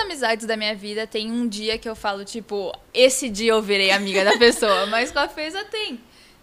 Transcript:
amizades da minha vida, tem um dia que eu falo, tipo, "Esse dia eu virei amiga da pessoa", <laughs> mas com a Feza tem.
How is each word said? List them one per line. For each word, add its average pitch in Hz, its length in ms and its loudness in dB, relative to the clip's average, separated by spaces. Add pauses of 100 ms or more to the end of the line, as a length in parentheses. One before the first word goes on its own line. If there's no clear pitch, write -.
amizades 233 420 -4
da 220 100 -2
minha 214 200 -4
vida, 208 320 -8
tem 220 240 -6
um 240 160 -2
dia 214 320 -4
que 226 100 -10
eu 220 60 -8
falo, 202 280 -6
tipo, 202 480 -6 (220)
"Esse 262 360 4
dia 220 240 0
eu 220 100 4
virei 196 260 2
amiga 196 340 2
da 214 140 4
pessoa", 214 480 4
<laughs> - 20 -2
mas 233 240 -2
com - 80 -6
a 285 80 0
Feza 320 380 -8
tem. 415 340 -8 (440)